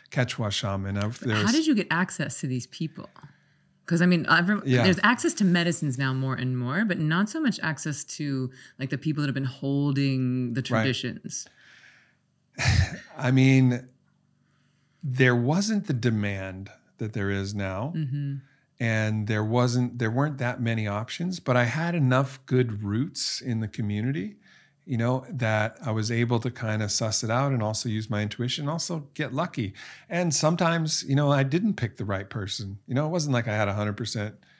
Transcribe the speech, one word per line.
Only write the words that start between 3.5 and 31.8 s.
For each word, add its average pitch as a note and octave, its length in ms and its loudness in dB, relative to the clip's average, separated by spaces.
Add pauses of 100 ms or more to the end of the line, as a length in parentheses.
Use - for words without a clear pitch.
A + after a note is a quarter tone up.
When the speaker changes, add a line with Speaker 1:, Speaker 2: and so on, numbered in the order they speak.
Speaker 2:
'Cause, E3 160 2
I F3+ 40 6
mean, F3+ 240 4
every-, F3 360 4
Speaker 1:
Yeah. B2 180 4
Speaker 2:
there's F#3 180 6
access B3 340 2
to G#3 100 2
medicines E3+ 520 2
now C3+ 160 0
more C3 220 -2
and B2+ 240 -2
more, C3+ 240 -2
but G3+ 160 -2
not E3+ 300 0
so D#4+ 100 -6
much C#4+ 240 0
access D3+ 400 -4
to, C3+ 480 -4 (260)
like, C#3 120 -6
the D3 80 -4
people D3 260 -2
that D3 60 0
have C3 40 -2
been C3+ 120 -2
holding C3 1120 0
the C3+ 40 -2
Speaker 1:
Right. B2+ 60 -4
Speaker 2:
traditions. - 840 -2 (1080)
Speaker 1:
<sighs> - 0 - (600)
I B2+ 140 0
mean, C3 560 6 (1120)
there B2+ 340 4
wasn't F#3+ 520 2
the D#3 60 0
demand G2+ 760 -2 (280)
that G#2+ 160 -6
there G2 160 -2
is G2 260 -2
now. G2+ 400 -4
Speaker 2:
Mm-hmm. C#3+ 400 -4 (440)
Speaker 1:
And G#2+ 480 0
there G#2+ 160 2
wasn't, B2 560 2
there A2+ 120 0
weren't C3+ 280 0
that B2 220 -4
many A2+ 260 0
options, A#2+ 520 -6
but B2+ 160 0
I B2 100 6
had D#3+ 300 -2
enough C3 500 2
good A2+ 380 0
roots A2 560 -4
in A2+ 220 -4
the A2 60 -4
community, B2 680 -4 (500)
you B2+ 120 -2
know, B2+ 320 0
that A2 560 0
I A2+ 60 -2
was A2 200 -2
able A#2 300 2
to A#2+ 100 -4
kinda G#2+ 380 -2
suss - 340 -2
it A2 60 -4
out C3+ 240 2
and A#2 100 0
also A2 240 -2
use G#2+ 220 -4
my G#2 120 0
intuition, A#2+ 460 -4
also D#3+ 460 -6
get D3+ 200 -4
lucky. C#3 400 -4 (360)
And E3+ 240 0
sometimes, E3 720 2
you C3+ 80 2
know, C#3+ 160 4
I C#3 120 4
didn't F3+ 320 2
pick A2 200 -4